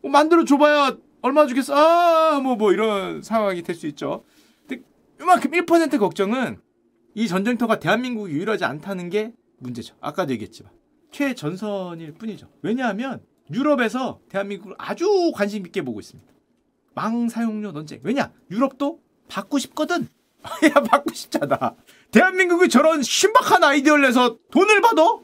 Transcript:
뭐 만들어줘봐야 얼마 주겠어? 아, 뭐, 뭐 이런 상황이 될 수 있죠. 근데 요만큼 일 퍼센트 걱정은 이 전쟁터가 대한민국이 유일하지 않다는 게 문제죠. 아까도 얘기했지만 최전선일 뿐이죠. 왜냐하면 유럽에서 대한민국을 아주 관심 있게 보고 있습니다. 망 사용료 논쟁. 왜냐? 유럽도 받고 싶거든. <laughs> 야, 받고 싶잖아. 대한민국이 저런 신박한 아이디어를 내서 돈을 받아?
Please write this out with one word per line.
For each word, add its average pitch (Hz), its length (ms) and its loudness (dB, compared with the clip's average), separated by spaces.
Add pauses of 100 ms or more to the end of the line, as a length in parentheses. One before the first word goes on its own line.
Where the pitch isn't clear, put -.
뭐 277 100 -8
만들어줘봐야 294 840 4 (260)
얼마 294 260 2
주겠어? 254 280 -2
아, 320 640 4
뭐, 262 160 -2
뭐 208 160 2
이런 190 520 -2
상황이 196 400 -2
될 175 120 -8
수 165 120 -12
있죠. 147 360 -8 (440)
근데 - 160 -12 (360)
요만큼 339 360 2
일 349 100 0
퍼센트 330 320 2
걱정은 202 640 -2 (560)
이 220 120 -2
전쟁터가 220 520 -2
대한민국이 214 540 -4
유일하지 190 320 -4
않다는 175 440 -8
게 214 240 -4 (240)
문제죠. 123 440 -14
아까도 151 320 -6
얘기했지만 - 380 -12 (400)
최전선일 185 1000 -8
뿐이죠. 214 340 -14 (140)
왜냐하면 226 600 -4 (300)
유럽에서 254 680 -2 (100)
대한민국을 196 480 -8
아주 349 560 0
관심 202 320 -4
있게 170 160 -6
보고 120 180 -8
있습니다. - 320 -20 (640)
망 226 360 -4
사용료 214 420 -6
논쟁. 147 320 -12
왜냐? 233 280 -2 (200)
유럽도 277 480 -2 (280)
받고 220 320 -6
싶거든. 311 480 -4 (340)
<laughs> - 240 -4
야, 294 40 8 (120)
받고 277 320 0
싶잖아. - 640 -4 (360)
대한민국이 359 580 4
저런 302 340 4
신박한 415 600 2
아이디어를 294 400 4
내서 247 340 2 (140)
돈을 403 300 4
받아? 453 200 4 (220)